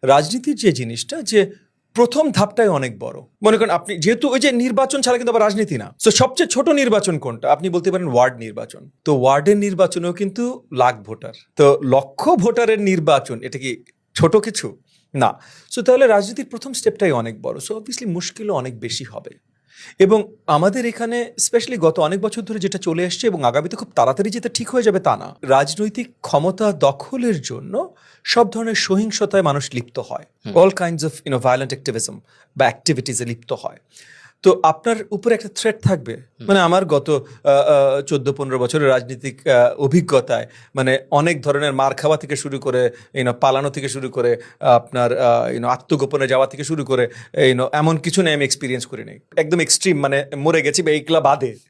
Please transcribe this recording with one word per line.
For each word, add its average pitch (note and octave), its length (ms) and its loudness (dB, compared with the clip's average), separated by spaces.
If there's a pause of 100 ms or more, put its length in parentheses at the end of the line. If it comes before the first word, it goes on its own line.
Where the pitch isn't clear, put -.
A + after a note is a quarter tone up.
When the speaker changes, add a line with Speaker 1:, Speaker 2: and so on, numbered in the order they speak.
Speaker 1:
রাজনীতির D#3 520 2
যে G3+ 160 2
জিনিসটা, A#2+ 500 -8
যে G3+ 300 -2 (420)
প্রথম B3 380 2
ধাপটাই G3+ 360 0
অনেক C3+ 320 -4
বড়। A#2+ 200 -12 (240)
মনে A3 140 6
করেন, A3 120 0
আপনি F3 280 -4
যেহেতু A3+ 320 0
ওই B3+ 100 0
যে C#4+ 120 2
নির্বাচন C4 500 0
ছাড়া B3 160 0
কিন্তু A#3+ 140 -2
আবার A3+ 100 2
রাজনীতি G#3 360 0
না। G2+ 220 -12
So, A3 120 4
সবচেয়ে B3+ 360 2
ছোট C#4 220 0
নির্বাচন A3 500 2
কোনটা? C3 320 -4
আপনি D3+ 180 0
বলতে F3 220 -2
পারেন F3+ 160 -4
ওয়ার্ড B2 300 2
নির্বাচন। A2+ 520 -14 (160)
তো D3 140 2
ওয়ার্ডের D3 380 4
নির্বাচনেও F3+ 560 0
কিন্তু G3+ 600 -6
লাখ B2 280 2
ভোটার। - 320 -16 (220)
তো C#3+ 280 6
লক্ষ C3+ 460 0
ভোটারের A3+ 520 2
নির্বাচন, D3+ 640 0
এটা C3 160 -12
কি B2+ 240 -10 (320)
ছোট E3 220 4
কিছু? G#3 400 -4 (380)
না। B2+ 240 0 (320)
So, A#3+ 120 -6
তাহলে B3+ 240 6
রাজনীতির G#3+ 380 2
প্রথম A#3+ 280 -14
স্টেপটাই G3+ 380 0
অনেক A2+ 300 -4
বড়। B2+ 180 -8
So, - 120 -10
obviously A3 360 -10
মুশকিলও F#3+ 460 -6
অনেক B2+ 260 -6
বেশি A2+ 240 -10
হবে। - 260 -16 (720)
এবং G#3+ 360 2 (120)
আমাদের F#3+ 380 2
এখানে A#3 540 -6
specially A#3 400 0
গত E3 200 2
অনেক F3 220 0
বছর G#3+ 200 -6
ধরে G#3+ 180 -8
যেটা F#3+ 180 -4
চলে F3 280 -2
আসছে F3+ 220 -4
এবং F3 160 -2
আগামীতে C#3+ 320 0
খুব - 200 -14
তাড়াতাড়ি C3 340 2
যেটা A#3 200 -6
ঠিক A#3+ 200 -8
হয়ে B3 140 0
যাবে, G3 160 2
তা B2+ 180 0
না। - 260 -14
রাজনৈতিক D#3 800 0
ক্ষমতা F#3 500 0
দখলের D#3+ 680 -2
জন্য A3 520 -8 (300)
সব A#3 280 2
ধরনের A3+ 240 -4
সহিংসতায় G3+ 680 0
মানুষ C#3+ 300 0
লিপ্ত B2 260 -8
হয়। - 260 -10 (200)
Speaker 2:
হুম। G2+ 80 -10
Speaker 1:
All F#3 220 6
kinds E3+ 260 -4
of, D#3 100 -4 (140)
you D3 60 -4
know, B2+ 80 0
violent C3 360 0
activism A2+ 360 -6 (460)
বা C3 80 4
অ্যাক্টিভিটিসে B2 600 -2
লিপ্ত A#2 280 -10
হয়। - 240 -12 (640)
তো - 220 4
আপনার D#3+ 320 2 (160)
উপরে A3 240 0
একটা G#3+ 200 -10
থ্রেট G#3+ 280 -2
থাকবে। B2+ 320 -2
Speaker 2:
হুম। - 320 -16
Speaker 1:
মানে, G3 120 4
আমার F3+ 260 4
গত, D3 240 0
আহ, D3 420 -2
আহ, C#3 500 4
চোদ্দ C#3 300 -2
পনেরো C3+ 280 -4
বছরের C#3+ 280 0
রাজনৈতিক, B2+ 600 -2
আহ, B2 340 4
অভিজ্ঞতায়, C3+ 680 0 (280)
মানে, C3 240 0 (120)
অনেক D3+ 300 2
ধরনের C#3+ 320 0
মার C3+ 200 0
খাওয়া D3+ 240 0
থেকে D3 180 -8
শুরু C#3 240 -8
করে, B2 320 0 (220)
you C3+ 80 -4
know, B2 120 0
পালানো C3+ 360 0
থেকে C#3 200 -10
শুরু C3 200 -10
করে, A#2+ 280 0 (220)
আপনার, B2 580 2
আহ, A#2+ 280 2
you B2 120 -4
know, A#2+ 120 -4
আত্মগোপনে C3+ 580 -2
যাওয়া C3 200 2
থেকে C#3 160 -10
শুরু C#3+ 220 -6
করে, B2 220 0 (260)
you C3 240 4
know, B2+ 140 -2
এমন D#3 260 2
কিছু F3 240 -2
নেই E3 120 2
আমি D3 120 0
এক্সপেরিয়েন্স B2+ 400 -6
করি - 180 -14
নাই। G#2+ 160 -20 (180)
একদম E3 220 0
এক্সট্রিম, E3 400 0
মানে, C#3 260 0 (120)
মরে D#3 240 2
গেছি D3 200 -2
বা D#3 100 0
এইগুলা D3+ 300 2
বাদে C3+ 340 0 (140)